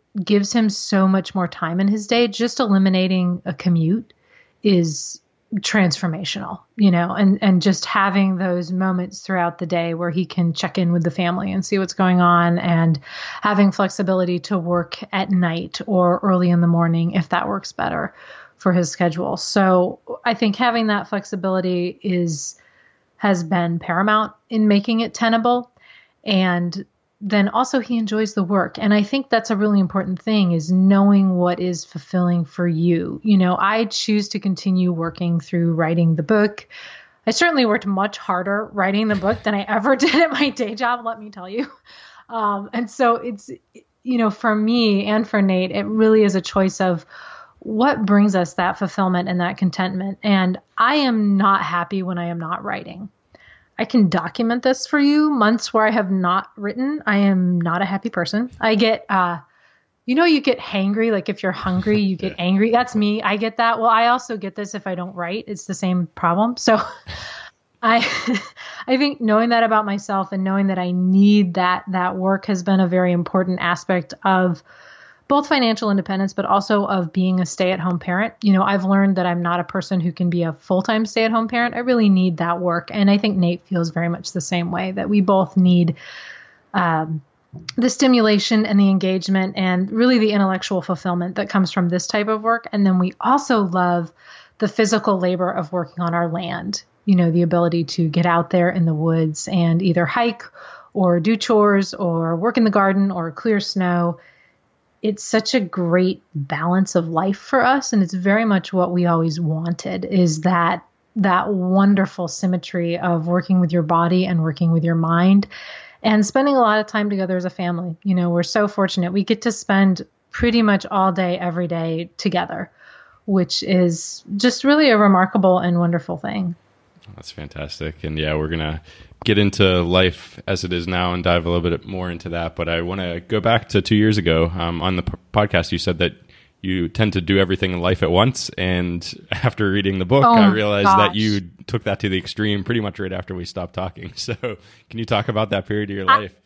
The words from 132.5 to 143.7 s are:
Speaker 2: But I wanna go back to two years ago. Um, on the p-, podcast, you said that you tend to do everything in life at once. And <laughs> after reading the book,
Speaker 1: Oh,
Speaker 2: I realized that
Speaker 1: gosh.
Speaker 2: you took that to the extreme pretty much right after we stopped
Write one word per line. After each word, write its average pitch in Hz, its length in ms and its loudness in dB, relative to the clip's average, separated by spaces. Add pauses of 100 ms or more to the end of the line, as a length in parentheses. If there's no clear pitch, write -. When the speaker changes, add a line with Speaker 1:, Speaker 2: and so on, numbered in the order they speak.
Speaker 2:
But 85 120 -6
I 85 140 -2
wanna 87 400 -6
go 107 180 -2
back 113 300 2
to 101 120 2
two 107 140 2
years 107 220 4
ago. 82 360 0
Um, 85 280 -6
on 92 140 -2
the 87 80 -2
p-, - 100 -8 (200)
podcast, 104 380 0
you 87 60 -2
said 85 220 -4
that 85 140 0 (480)
you 92 260 -2
tend 107 260 -2
to 101 80 -2
do 95 180 2
everything 92 340 0
in 87 80 -4
life 90 220 0
at 80 60 0
once. 104 480 0
And 90 680 -4
<laughs> - 40 -20
after 113 380 -2
reading 95 300 -2
the 92 60 -4
book, 135 200 4
Speaker 1:
Oh, 233 80 6
Speaker 2:
I 110 140 6
realized 107 400 2
that 143 220 4
Speaker 1:
gosh. 90 60 -6
Speaker 2:
you 107 260 0 (260)
took - 160 -4
that 98 180 -4
to 104 80 -2
the 95 80 0
extreme 104 460 -4
pretty 120 160 -2
much 104 200 -6
right 95 140 -6
after 92 220 -10
we 87 100 -10
stopped 87 280 -10